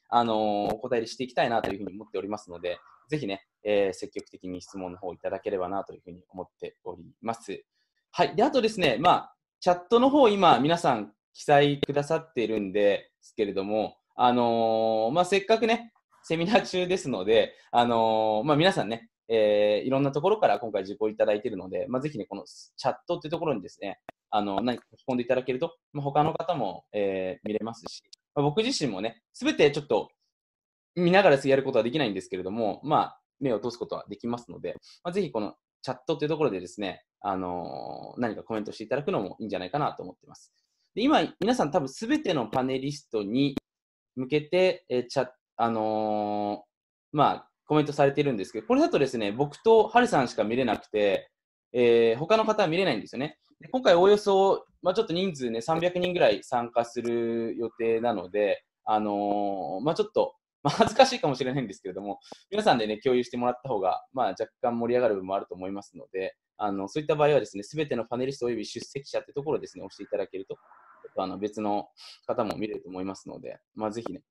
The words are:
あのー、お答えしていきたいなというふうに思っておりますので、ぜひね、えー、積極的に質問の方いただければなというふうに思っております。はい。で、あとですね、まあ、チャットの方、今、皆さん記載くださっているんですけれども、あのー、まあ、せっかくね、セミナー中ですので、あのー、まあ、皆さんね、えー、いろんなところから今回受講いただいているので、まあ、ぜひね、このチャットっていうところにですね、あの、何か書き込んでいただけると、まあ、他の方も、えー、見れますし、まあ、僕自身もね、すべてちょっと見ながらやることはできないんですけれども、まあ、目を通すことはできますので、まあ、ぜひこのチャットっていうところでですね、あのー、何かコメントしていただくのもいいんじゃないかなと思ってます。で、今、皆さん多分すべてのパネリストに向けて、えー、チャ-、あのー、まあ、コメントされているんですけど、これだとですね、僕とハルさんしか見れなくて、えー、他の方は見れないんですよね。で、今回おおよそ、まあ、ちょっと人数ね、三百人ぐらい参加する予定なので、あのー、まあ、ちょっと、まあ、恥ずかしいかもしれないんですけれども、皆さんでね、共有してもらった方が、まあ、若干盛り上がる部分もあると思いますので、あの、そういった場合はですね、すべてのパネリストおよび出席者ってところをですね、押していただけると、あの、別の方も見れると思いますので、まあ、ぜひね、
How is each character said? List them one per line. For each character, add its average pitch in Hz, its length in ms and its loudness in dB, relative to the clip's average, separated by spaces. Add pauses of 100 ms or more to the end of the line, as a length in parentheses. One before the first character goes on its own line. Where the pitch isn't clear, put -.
あ 120 140 4
の 107 440 0
ー、 113 60 -2
お 110 60 -6
答 123 220 -2
え 110 40 -6
し - 100 -14
て 127 80 -8
い 123 40 -8
き - 80 -14
た 170 100 2
い 120 40 0
な 113 120 0
と - 80 -4
い 98 60 -4
う - 20 -12
ふ 104 80 -10
う 92 40 -8
に 87 40 -14
思 107 120 -16
っ - 60 -20
て 101 60 -6
お 95 40 -4
り 98 60 -8
ま 104 120 -6
す - 100 -20
の 85 100 -14
で、 87 200 -6 (280)
ぜ 151 120 -4
ひ 120 80 -6
ね、 95 180 -8 (180)
え 101 280 2
ー、 - 20 -8
積 - 180 -12
極 - 180 -12
的 92 200 -16
に 90 120 -10
質 - 160 -18
問 92 140 -8
の 90 60 -14
方 90 160 -10
い - 40 -16
た 92 120 -8
だ 95 100 -6
け 104 120 -6
れ 95 80 -2
ば 90 100 -4
な 98 140 -4
と - 100 -14
い 82 60 -20
う - 40 -20
ふ - 40 -20
う 87 40 -18
に 90 180 -20
思 90 140 -12
っ - 40 -12 (120)
て - 240 -14
お 90 120 -12
り 85 100 -20 (160)
ま 113 140 -6
す。 - 280 -12 (480)
は 175 140 2
い。 156 100 -6
で、 202 80 4
あ 294 60 2
と 262 120 2
で 220 80 2
す 220 100 -6
ね、 135 200 2
ま 170 120 6
あ、 - 240 0 (240)
チ - 100 2
ャ 175 60 4
ッ 175 140 -10
ト 233 100 6
の 262 100 6
方、 269 180 6
今、 180 320 8
皆 160 180 2
さ 147 180 2
ん 104 180 -8 (200)
記 - 100 -18
載 143 360 4
く 139 140 -4
だ 143 100 0
さ 160 140 -2
っ - 160 -8
て 117 100 0
い 104 40 0
る 107 120 -2
ん 95 140 -6
で 101 380 2 (100)
す - 140 -20
け 110 100 0
れ 98 80 -6
ど 95 100 -2
も、 104 340 -4 (180)
あ 123 180 4
の 113 760 2
ー、 - 20 -4
ま 170 80 2
あ、 180 40 4
せ 196 120 0
っ 196 80 -2
か 220 140 4
く 226 80 0
ね、 226 260 -4 (300)
セ 165 120 -4
ミ 170 100 -2
ナ 202 140 4
ー - 60 -2
中 180 220 -4
で 185 100 -2
す 151 120 -6
の 95 160 -4
で、 107 280 4 (180)
あ 120 140 4
の 110 580 2
ー、 143 40 -2
ま 151 80 4
あ、 - 20 2
皆 185 160 4
さ 147 100 -2
ん 101 60 -6
ね、 113 200 -8 (200)
え 104 540 4
ー、 113 40 -4
い - 20 -2
ろ 135 100 2
ん 143 40 2
な 139 80 0
と 143 100 -4
こ 190 100 2
ろ 214 80 0
か 151 80 4
ら 107 120 2
今 113 120 -8
回 101 100 -2
受 98 140 -8
講 107 140 -2
い 107 60 -8
た 107 120 2
だ 107 60 2
い 104 80 -2
て 123 60 -6
い 110 40 -4
る 98 60 -8
の 92 120 -10
で、 92 180 -4
ま 123 120 -4
あ、 - 20 -4
ぜ 151 80 -6
ひ 139 80 -10
ね、 98 80 -8
こ 101 100 -12
の 98 100 -10
チ - 260 -20 (120)
ャ 131 80 0
ッ - 40 -6 (120)
ト 170 100 -4
っ 160 40 -12
て 156 60 -14
い - 20 -10
う - 20 -4
と 170 80 -4
こ 170 60 -6
ろ 147 80 0
に 101 80 -4
で 87 80 -16
す - 120 -20
ね、 98 180 -10 (360)
あ 107 60 2
の、 101 200 -2
何 120 160 -2
か - 140 -18
書 - 60 -20
き - 100 -20
込 131 60 -2
ん 123 40 0
で 123 60 -2
い 120 40 -6
た 127 80 2
だ 127 80 -2
け 131 100 -4
る 127 60 -4
と、 165 160 -4 (160)
ま 147 100 -8
あ、 - 20 -8
他 147 200 0
の 160 100 0
方 170 220 -4
も、 101 360 -6
え 95 520 -2
ー、 104 40 -8
見 104 60 -4
れ 107 60 -2
ま 113 140 -8
す - 140 -20
し、 - 160 -18 (320)
ま 147 60 0
あ、 - 20 2
僕 151 200 0
自 240 220 -2
身 117 60 -2
も 92 80 -6
ね、 113 220 -6 (100)
す - 140 -10
べ 311 80 0
て 147 180 6
ち 156 80 -4
ょ 143 40 -8
っ - 40 -18
と 107 220 0 (840)
見 175 160 2
な 196 120 6
が 180 60 8
ら 139 140 6
や 135 120 6
る 135 80 2
こ 135 80 -4
と 123 60 2
は 110 60 4
で 120 80 -2
き 156 80 -2
な 135 60 2
い 104 60 -2
ん - 20 -6
で 92 80 -6
す - 80 -18
け 95 80 -6
れ 92 60 -6
ど 92 80 -6
も、 107 320 -4
ま 143 140 2
あ、 95 220 -2 (200)
目 135 140 0
を 104 60 -2
通 117 120 -6
す - 60 -16
こ 107 80 -6
と - 100 -8
は 73 140 -12
で 101 80 -12
き 120 100 -10
ま 120 100 -4
す 120 140 -18
の - 80 -14
で、 87 160 -8 (280)
ま 175 60 -6
あ、 - 20 -8
ぜ 196 100 -2
ひ 160 100 -6
こ 113 80 -4
の 104 160 -6 (260)
チ 131 100 -8
ャ - 40 -4
ッ - 100 -20
ト 160 100 0
っ 139 40 -14
て 147 60 0
い - 20 -2
う - 20 -2
と 160 80 0
こ 156 80 0
ろ 123 40 2
で 95 100 -4
で 90 80 -10
す - 140 -12
ね、 90 220 -8 (180)
あ 98 160 -2
の 85 800 -8
ー、 120 40 -4
何 110 140 -2
か - 80 -14
コ - 120 -8
メ 107 60 -4
ン - 20 -8
ト 107 80 -8
し - 60 -16
て 110 60 -12
い 107 40 -12
た 127 80 -2
だ 143 80 -4
く 202 80 -4
の 147 100 0
も 90 180 -8
い 113 40 -8
い - 40 -8
ん - 20 -8
じ 95 60 -4
ゃ 90 40 -4
な 92 60 -6
い 90 60 -10
か 147 80 -4
な 127 140 -2
と - 100 -14
思 90 100 -14
っ - 20 -20
て - 120 -20
ま - 80 -20
す。 - 160 -20 (440)
で、 208 80 -2
今、 269 180 4 (180)
皆 233 160 2
さ 185 100 0
ん 143 60 -4
多 175 80 2
分 135 80 -2
す - 200 -10
べ 294 120 0
て 202 140 -2
の 120 140 -2
パ 131 160 -2
ネ 131 160 -2
リ 139 120 -6
ス - 180 -14
ト 107 140 -2
に 127 320 0 (600)
向 131 120 -6
け 151 140 0
て、 180 480 2
え 123 100 0
ー、 123 80 -4
チ - 120 -2
ャ-、 123 80 0 (300)
あ 117 120 2
の 107 960 -2 (480)
ー、 151 40 -2
ま 127 120 6
あ、 - 200 -6 (160)
コ 151 100 0
メ 151 80 6
ン - 20 2
ト 143 80 -4
さ 147 120 4
れ 139 60 4
て 139 80 -2
い 143 40 2
る 139 100 0
ん 107 40 -4
で 92 80 -4
す - 60 -18
け 107 100 -6
ど、 - 60 -18
こ 247 80 4
れ 277 60 4
だ 339 80 4
と 226 100 0
で 139 80 4
す 123 100 -6
ね、 104 140 -2
僕 143 260 -4
と 220 300 6
ハ 233 120 4
ル 247 80 4
さ 165 140 4
ん 120 60 0
し - 80 -8
か 107 80 0
見 110 120 0
れ 127 100 2
な 104 120 0
く - 100 -18
て、 101 420 2 (420)
え 117 440 6
ー、 123 40 -10
他 190 180 2
の 220 80 2
方 214 180 2
は 175 40 2
見 160 100 0
れ 196 80 2
な 160 60 2
い 110 60 -2
ん 90 40 -6
で - 60 -14
す - 80 -16
よ 117 40 -6
ね。 147 200 -6 (200)
で、 - 100 -20
今 262 120 -2
回 208 140 6
お 170 60 6
お 196 80 8
よ 208 80 8
そ、 196 480 2 (160)
ま 175 100 0
あ、 - 20 -2
ち 214 80 0
ょ 220 40 0
っ - 20 -16
と 160 60 -4
人 180 220 -2
数 127 140 -4
ね、 113 120 -4
三 160 180 0
百 180 180 0
人 180 160 0
ぐ 175 60 -2
ら 135 100 8
い 101 140 0
参 120 280 -4
加 117 120 2
す 117 180 -6
る 117 560 -2
予 117 120 -4 (100)
定 113 220 0
な 117 120 0
の 90 160 -6
で、 101 340 0 (200)
あ 107 160 0
の 101 800 -2
ー、 - 20 -8
ま 160 100 2
あ、 - 20 -2
ち - 80 -2
ょ - 20 0
っ - 60 -18
と、 - 240 0 (260)
ま 143 80 0
あ、 - 60 -2
恥 214 160 4
ず - 40 -8
か 254 100 10
し 254 80 -2
い 240 60 -6
か 160 80 0
も 135 80 0
し 139 80 -6
れ 127 100 -4
な 139 60 -2
い 131 40 -4
ん 107 40 -8
で 95 60 -14
す - 80 -20
け 98 60 -10
れ 90 60 -8
ど 95 80 -10
も、 101 180 -8 (320)
皆 208 100 -2
さ 208 120 4
ん 127 40 4
で 107 80 0
ね、 107 120 -4
共 127 180 2
有 123 80 2
し - 60 -8
て 123 80 -8
も 123 100 -2
ら 123 60 0
っ - 100 -6
た 135 60 -10
方 107 100 -2
が、 92 240 0 (100)
ま 127 100 -2
あ、 - 40 0
若 101 200 -4 (140)
干 120 160 -2
盛 117 140 -2
り 123 40 2
上 123 60 2
が 123 60 2
る 104 80 2
部 95 60 -6
分 92 60 -10
も 98 80 -2
あ 101 40 0
る - 80 -8
と 90 80 -12
思 92 120 -10
い 95 40 -8
ま 101 100 -8
す - 160 -20
の 65 140 -18
で、 95 240 -6 (220)
あ 104 140 -4
の、 98 160 -4
そ 151 120 -6
う - 20 -6
い 151 40 -10
っ - 20 -8
た 160 80 2
場 147 100 4
合 147 40 6
は 143 100 4
で 107 60 -2
す - 120 -14
ね、 104 60 -10
す - 120 -16
べ 151 100 -2
て 135 100 -4
の 113 100 -4
パ 120 120 -6
ネ 127 80 -2
リ 139 80 -6
ス - 60 -14
ト 120 60 -4
お 123 40 0
よ 117 80 -4
び 104 80 -6
出 - 200 -12
席 - 240 -12
者 110 100 -4
っ - 60 -10
て - 80 -20
と 143 100 -8
こ 151 100 -2
ろ 107 40 -2
を 92 40 -4
で 92 60 -12
す - 100 -20
ね、 90 60 -14
押 98 100 -16
し - 40 -20
て 101 60 -14
い - 40 -14
た 101 100 -4
だ 95 100 -4
け 92 100 -12
る 98 80 -10
と、 - 120 -12 (600)
あ 95 80 -2
の、 92 120 -8
別 104 240 -6
の 104 260 -2 (400)
方 117 160 -2
も 98 140 -4
見 104 100 -6
れ 104 80 -8
る 95 60 -10
と 87 80 -20
思 92 120 -10
い 95 40 -6
ま 95 100 -6
す - 140 -18
の 76 100 -14
で、 - 200 -14 (160)
ま 107 120 -6
あ、 107 40 -4
ぜ 113 140 -10
ひ - 80 -10
ね、 - 180 -14